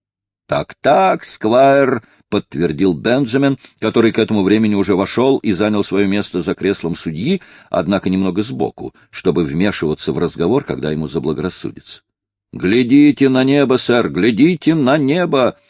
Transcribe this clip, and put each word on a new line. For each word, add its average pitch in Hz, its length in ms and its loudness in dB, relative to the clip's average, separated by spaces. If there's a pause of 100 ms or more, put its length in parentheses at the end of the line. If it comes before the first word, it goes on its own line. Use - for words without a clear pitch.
(480)
«Так-так, 135 760 0
сквайр», 127 760 2 (320)
подтвердил 85 600 -2
Бенджамин, 131 640 0 (200)
который 110 320 2
к - 80 -2
этому 107 240 0
времени 104 320 2
уже 98 220 0
вошёл 120 420 0
и 110 140 -2
занял 104 320 0
своё 98 240 0
место 98 320 -2
за 87 160 -4
креслом 92 400 -4
судьи, 101 440 -4 (300)
однако 95 400 -2
немного 95 320 -2
сбоку, 123 500 -8 (180)
чтобы 87 340 -2
вмешиваться 78 680 -2
в 67 60 -4
разговор, 87 460 -2
когда 69 260 -4
ему 78 160 -4
заблагорассудится. 71 960 -8 (500)
«Глядите 127 760 4
на 131 160 2
небо, 135 320 2
сэр, 120 320 0
глядите 117 680 2
на 143 240 2
небо!» 143 580 0 (140)